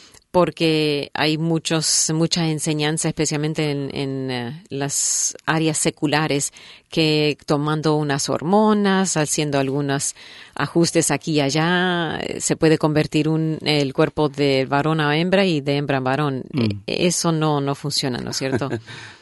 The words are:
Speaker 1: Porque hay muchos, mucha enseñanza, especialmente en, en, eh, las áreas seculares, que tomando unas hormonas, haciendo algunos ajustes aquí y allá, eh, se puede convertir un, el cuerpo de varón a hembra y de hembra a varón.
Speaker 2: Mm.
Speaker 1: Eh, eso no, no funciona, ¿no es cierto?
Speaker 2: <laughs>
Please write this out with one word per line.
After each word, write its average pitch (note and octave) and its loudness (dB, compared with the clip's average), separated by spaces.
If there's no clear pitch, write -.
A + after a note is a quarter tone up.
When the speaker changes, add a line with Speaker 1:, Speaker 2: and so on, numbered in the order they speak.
Speaker 1:
Porque D#3 2
hay D3+ 0
muchos, D#3+ 0
mucha E3 0
enseñanza, D#3 -2
especialmente D#3 -2
en, C#3+ -4
en, C3+ -4
eh, B2+ -6
las - -4
áreas D#3+ 0
seculares, D3 0
que D3+ 2
tomando D3+ 0
unas D3 -2
hormonas, G3 2
haciendo D3 0
algunos C#3 -2
ajustes E3 2
aquí D3+ -2
y D3 4
allá, E3+ 0
eh, - -6
se - 0
puede D#3 2
convertir D#3 0
un, D#3+ 0
el C#3+ 0
cuerpo D#3 2
de C#3 2
varón C#3+ 0
a D3 2
hembra F#3 2
y D#3+ 0
de C#3+ 0
hembra C#3+ 0
a C3 0
varón. C3+ 0
Speaker 2:
Mm. C3 0
Speaker 1:
Eh, G#2 0
eso E3+ 0
no, D#3 0
no C#3 -2
funciona, C#3 -4
¿no A#2+ -8
es - -6
cierto? C3 -2
Speaker 2:
<laughs> A2+ -4